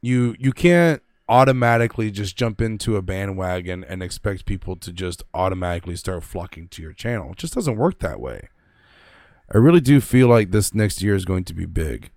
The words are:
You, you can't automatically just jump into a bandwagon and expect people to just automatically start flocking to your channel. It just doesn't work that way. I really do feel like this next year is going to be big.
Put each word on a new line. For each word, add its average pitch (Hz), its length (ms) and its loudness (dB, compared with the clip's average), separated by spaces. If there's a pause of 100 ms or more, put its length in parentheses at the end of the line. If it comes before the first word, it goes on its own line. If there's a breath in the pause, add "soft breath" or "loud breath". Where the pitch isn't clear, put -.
You, 123 380 0
you 131 140 0
can't 170 480 4 (280)
automatically 117 800 4
just 101 260 -8
jump 113 240 -4
into 110 380 -2
a 98 40 -2
bandwagon 92 840 -6
and 92 180 -12
expect 90 460 -8
people 92 280 -6
to 87 160 -14
just 87 320 -10 (100)
automatically 90 640 -4
start 90 280 -8
flocking 87 440 -14
to - 140 -18
your 80 100 -14
channel. 104 400 -8
It - 60 -18
just - 160 -10
doesn't 151 240 -4
work 165 220 0
that 90 200 -6
way. 60 300 -12 (1040 soft breath)
I - 40 6
really 160 220 8
do 135 220 6
feel 127 260 4
like 113 220 6
this 101 240 0
next 104 300 0
year 101 120 2
is 95 100 -4
going 92 200 -2
to 87 80 -14
be 87 140 -8
big. 80 500 -6